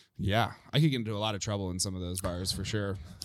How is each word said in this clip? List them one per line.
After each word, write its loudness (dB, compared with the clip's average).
yeah, 4
I 4
could 6
get 2
into -2
a -4
lot 0
of -4
trouble 0
in -2
some -2
of -4
those -2
bars -2
for -4
sure. -2